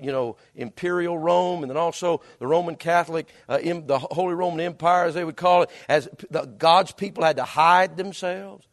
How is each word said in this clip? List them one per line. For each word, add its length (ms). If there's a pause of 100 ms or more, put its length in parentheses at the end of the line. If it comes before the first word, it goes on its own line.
you 80
know, 280 (180)
imperial 600
Rome, 460
and 80
then 60
also 440 (200)
the 80
Roman 260
Catholic, 540 (200)
uh, 140
em-, 240
the 140
Holy 340
Roman 240
Empire, 460
as 100
they 80
would 140
call 260
it, 80 (180)
as 200 (100)
p-, 140
the, 140
God's 440
people 320
had 140
to 80
hide 520
themselves. 760